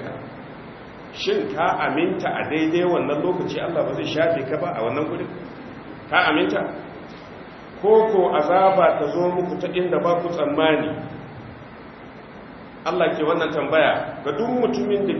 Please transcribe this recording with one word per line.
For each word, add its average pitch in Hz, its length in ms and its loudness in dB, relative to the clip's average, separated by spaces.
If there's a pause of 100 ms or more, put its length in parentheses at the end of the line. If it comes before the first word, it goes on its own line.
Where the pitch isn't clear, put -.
ka. - 80 -8 (1040)
Shin 208 420 0
ka 160 340 2
aminta 170 400 0
a 107 200 -2
daidai 160 360 2
wannan 147 380 2
lokaci 175 360 -2
Allah 156 240 -2
ba 139 120 -2
zai 151 100 -4
shafe 151 400 0
ka 151 160 -2
ba - 160 -2
a 113 80 -2
wannan 143 240 0
gurin? 175 180 -6 (800)
Ka 170 200 4
aminta? 156 320 2 (1200)
Ko 220 320 8
ko 180 240 4
azaba 180 640 6
ta 147 80 0
zo 175 240 2
muku 180 240 -2
ta 185 160 -4
inda 175 300 2
ba 175 180 2
ku 175 80 -2
tsammani? 151 720 2 (1800)
Allah 165 320 2
ke 160 80 -2
wannan 156 320 2
tambaya 147 720 2
ga 147 80 0
duk 226 240 -2
mutumin 202 480 2
da 170 140 2